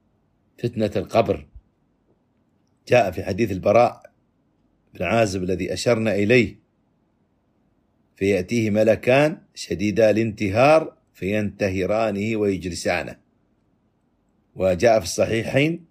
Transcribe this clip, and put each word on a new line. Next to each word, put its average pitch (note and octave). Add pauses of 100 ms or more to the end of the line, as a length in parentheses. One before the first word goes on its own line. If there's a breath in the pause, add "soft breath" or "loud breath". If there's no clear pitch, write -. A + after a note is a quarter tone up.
(580)
فتنة G#2+
القبر. G2 (1400)
جاء A2+
في F#2
حديث G2
البراء G#2 (840)
بن F2+
عازب G2
الذي F2+
أشرنا A2
إليه: G#2 (1600)
"فيأتيه G2+
ملكان A2+ (160)
شديدا G#2
الانتهار A2+ (180)
فينتهرانه G2+
ويجلسانه". F2+ (1400)
وجاء F#2+
في F2+
الصحيحين B2